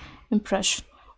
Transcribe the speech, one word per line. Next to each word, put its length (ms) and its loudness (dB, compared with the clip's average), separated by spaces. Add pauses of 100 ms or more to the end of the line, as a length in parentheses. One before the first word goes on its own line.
(320)
امبريشن، 500 2 (340)